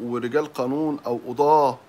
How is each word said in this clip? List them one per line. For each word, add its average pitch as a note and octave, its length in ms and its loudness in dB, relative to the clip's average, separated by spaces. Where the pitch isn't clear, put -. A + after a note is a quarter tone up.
ورجال A#2+ 500 -4
قانون C#3+ 540 -4
أو A#2+ 220 -4
قضاة C#3+ 500 4